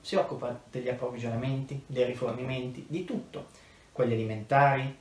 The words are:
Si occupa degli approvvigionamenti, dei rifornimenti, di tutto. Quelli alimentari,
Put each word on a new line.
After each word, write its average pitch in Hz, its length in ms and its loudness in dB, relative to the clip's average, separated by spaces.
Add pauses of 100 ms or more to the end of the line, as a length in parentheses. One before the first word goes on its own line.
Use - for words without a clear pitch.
Si - 160 -2
occupa 123 420 0 (120)
degli 127 180 -4
approvvigionamenti, 123 1000 -2
dei 127 200 2
rifornimenti, 127 800 -4
di 170 160 -4
tutto. - 420 -6 (460)
Quelli 117 220 2
alimentari, 131 880 4